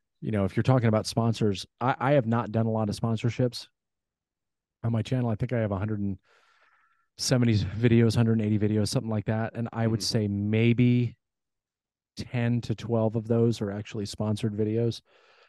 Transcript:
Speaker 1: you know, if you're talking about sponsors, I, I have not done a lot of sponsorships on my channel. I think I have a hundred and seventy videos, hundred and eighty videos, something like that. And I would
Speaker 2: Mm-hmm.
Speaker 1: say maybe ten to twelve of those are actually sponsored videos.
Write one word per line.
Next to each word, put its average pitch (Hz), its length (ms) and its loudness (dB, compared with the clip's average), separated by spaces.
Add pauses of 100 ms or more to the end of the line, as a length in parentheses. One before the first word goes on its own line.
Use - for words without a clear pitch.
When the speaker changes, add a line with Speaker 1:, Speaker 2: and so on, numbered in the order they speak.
(200)
Speaker 1:
you 139 100 -6
know, 101 140 0
if 95 120 -2
you're 113 60 2
talking 127 260 4
about 107 180 0
sponsors, 113 600 0 (140)
I, 127 180 0
I 131 140 2
have 135 140 2
not 113 260 0
done 113 140 0
a 113 40 -2
lot 110 180 -2
of 101 80 -4
sponsorships 120 720 -2 (1160)
on 117 100 -2
my 113 100 0
channel. 123 280 -2
I 110 40 0
think 120 180 -4
I 120 60 0
have 107 140 0
a 95 60 -2
hundred 107 220 -2
and 98 180 -2 (1000)
seventy 120 400 2
videos, 113 580 4
hundred 113 240 2
and - 20 -2
eighty 107 160 2
videos, 107 300 0
something 113 220 -4
like 107 160 -4
that. 110 280 -2
And 117 180 -6
I 113 140 0
would 110 140 0
Speaker 2:
Mm-hmm. - 40 -8
Speaker 1:
say 107 240 -2
maybe 117 880 2 (1000)
ten 120 460 -2
to 113 120 -4
twelve 110 400 0
of 110 140 -4
those 117 320 2
are 101 100 -4
actually 104 360 -8
sponsored 107 500 -4
videos. 110 440 -2 (480)